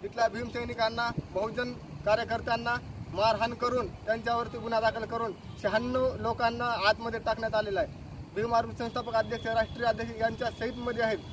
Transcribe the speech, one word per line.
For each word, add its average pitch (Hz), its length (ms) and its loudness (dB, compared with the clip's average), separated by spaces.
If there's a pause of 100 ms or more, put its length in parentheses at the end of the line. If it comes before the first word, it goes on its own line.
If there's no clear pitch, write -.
तिथल्या 226 240 2
भीम 226 200 -2
सैनिकांना, 233 640 0 (240)
बहुजन 220 400 -2 (320)
कार्यकर्त्यांना 233 680 2 (380)
मारहाण 220 400 4
करून 240 340 0
त्यांच्यावरती 233 680 -2
गुन्हा 226 220 0
दाखल 220 240 2
करून 226 280 -2 (300)
शहाण्णव 240 460 2 (120)
लोकांना 233 720 2
आतमध्ये 226 300 2
टाकण्यात 220 360 0
आलेला 208 240 2
आहे. 156 100 2 (460)
भीम 233 200 0
आर्मी 226 240 2
संस्थापक 233 340 -4
अध्यक्ष, 226 340 0
राष्ट्रीय 226 380 0
अध्यक्ष 226 360 0
यांच्या 226 260 0 (120)
सहितमध्ये 240 440 -2
आहेत. 220 140 2 (160)